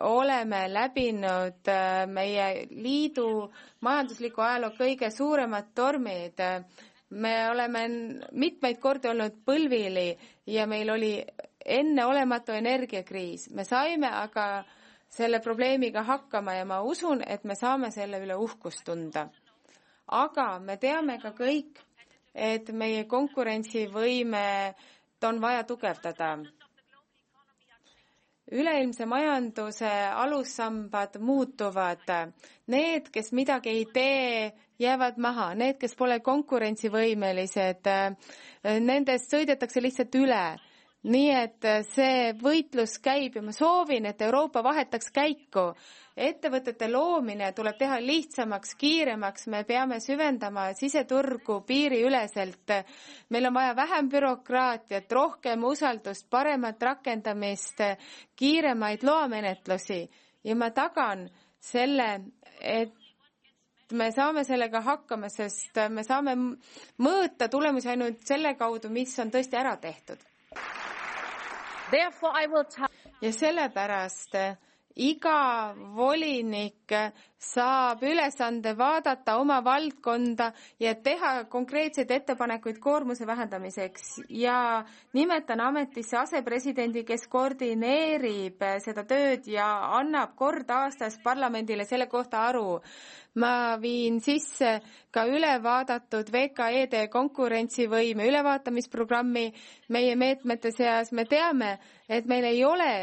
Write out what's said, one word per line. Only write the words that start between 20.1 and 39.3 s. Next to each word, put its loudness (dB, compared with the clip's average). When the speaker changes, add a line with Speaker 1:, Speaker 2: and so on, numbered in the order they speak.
Speaker 1:
me -8
teame 0
ka -8
kõik, -2
et -2
meie -2
konkurentsivõimet 0
on 0
vaja 0
tugevdada. -4
Üleilmse 0
majanduse -2
alussambad -2
muutuvad. 0
Need, 0
kes -6
midagi 0
ei 0
tee, 0
jäävad 2
maha. -2
Need, 0
kes -4
pole 2
konkurentsivõimelised, 0
nendest 2